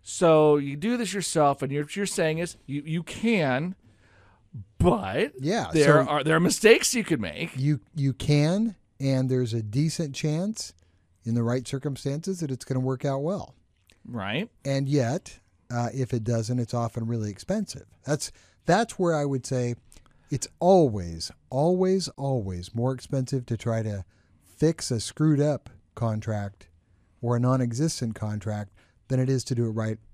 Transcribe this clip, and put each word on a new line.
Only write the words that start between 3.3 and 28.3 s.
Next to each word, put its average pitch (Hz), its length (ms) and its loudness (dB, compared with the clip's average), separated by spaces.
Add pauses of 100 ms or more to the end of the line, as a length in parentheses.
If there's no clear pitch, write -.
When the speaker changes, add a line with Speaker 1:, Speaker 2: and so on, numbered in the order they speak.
Speaker 1:
but 131 640 2
Speaker 2:
Yeah, 151 340 -2
Speaker 1:
there 151 320 8
Speaker 2:
so 131 40 -4
Speaker 1:
are, 147 140 0
there 156 140 4
are - 20 4
mistakes 220 560 6
you 226 80 2
can 139 180 0
make. 90 360 -6
Speaker 2:
You, 139 240 0 (140)
you 139 180 0
can, 175 640 2 (240)
and 131 300 0
there's 127 240 0
a 117 80 -2
decent 139 540 -2
chance 165 580 -4 (520)
in 113 100 0
the 120 80 2
right 123 240 -2
circumstances 143 720 -6
that 160 100 -4
it's 131 160 -8
gonna 127 140 -2
work 127 260 -4
out 135 140 -2
well. 165 360 -6 (500)
Speaker 1:
Right. 120 440 -6 (160)
Speaker 2:
And 139 220 0
yet, 139 520 -2 (320)
uh, 120 220 -2
if 127 200 -4
it 117 100 -2
doesn't, 117 360 0
it's 120 140 -4
often 117 340 -4
really 113 220 -4
expensive. 185 560 -6 (200)
That's, - 260 -4 (340)
that's 208 340 2
where 170 160 2
I 147 100 0
would 135 200 -2
say 120 300 -2 (540)
it's - 180 -4 (120)
always, 107 720 2 (180)
always, 180 600 0
always 101 680 -4
more 123 180 -2
expensive 131 540 -4
to 113 100 -2
try 113 260 -2
to 101 200 -6 (540)
fix 160 340 2
a 117 80 0
screwed 151 420 2
up 143 280 0 (260)
contract 107 720 -4 (540)
or 120 160 0
a - 20 0
non-existent 127 760 0
contract 104 560 -6 (360)